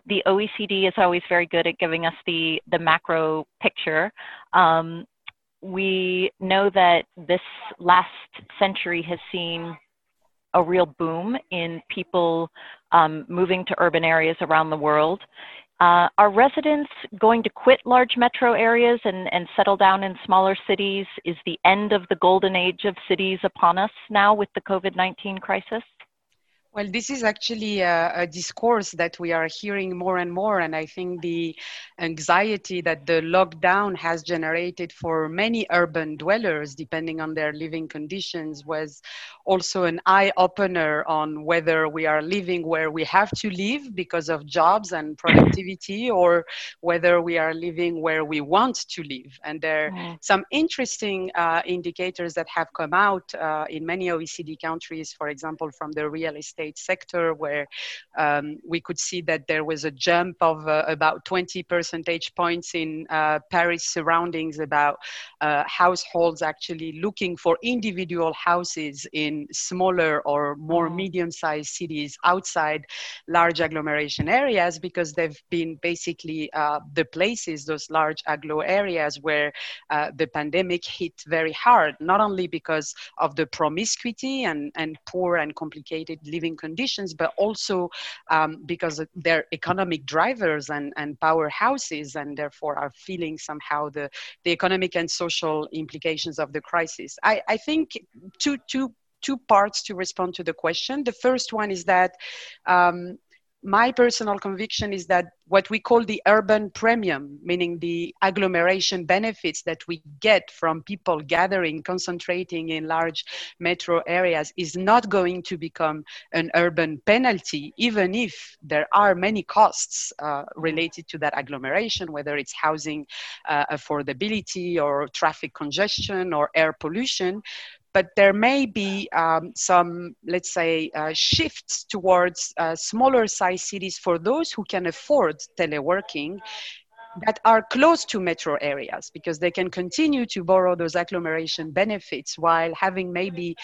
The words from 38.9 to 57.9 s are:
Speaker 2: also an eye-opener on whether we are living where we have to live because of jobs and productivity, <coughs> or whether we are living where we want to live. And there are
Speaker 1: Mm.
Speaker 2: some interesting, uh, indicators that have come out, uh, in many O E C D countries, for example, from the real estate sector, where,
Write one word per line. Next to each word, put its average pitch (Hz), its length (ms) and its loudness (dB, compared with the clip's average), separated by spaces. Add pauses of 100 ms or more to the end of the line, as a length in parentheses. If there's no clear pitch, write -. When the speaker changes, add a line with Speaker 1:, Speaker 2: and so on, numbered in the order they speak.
Speaker 2:
also 185 400 0
an 170 220 0
eye-opener 185 1040 4
on 151 340 -2
whether 160 460 2
we 160 160 -4
are 151 160 2
living 175 440 -4
where 160 240 0
we 160 140 -4
have 196 280 4
to - 180 -4
live 220 440 -4
because 170 360 -4
of 151 160 -4
jobs 175 480 2
and 151 240 -6
productivity, 190 960 4
<coughs> 196 100 2
or 175 240 6 (340)
whether 170 420 4
we 170 160 -2
are 160 160 0
living 165 480 -4
where 160 220 0
we 151 160 -4
want 190 480 2
to - 160 -10
live. 135 400 -14
And 156 160 -10
there 156 280 0
are 151 40 -8
Speaker 1:
Mm. 170 300 -10
Speaker 2:
some 196 300 0
interesting, 214 840 -2
uh, 170 300 0
indicators 175 720 -6
that 165 120 -4
have 165 260 -4
come 156 200 -6
out, 196 420 2
uh, 156 340 -4
in 160 160 -8
many 180 240 -4
O 165 120 -2
E 165 40 -10
C - 160 -10
D 156 140 -12
countries, 160 560 -8
for - 160 -8
example, 156 440 -8
from 151 200 -10
the 151 180 -4
real 160 280 -6
estate 156 240 -12 (140)
sector, 175 580 -2
where, 147 320 -4 (540)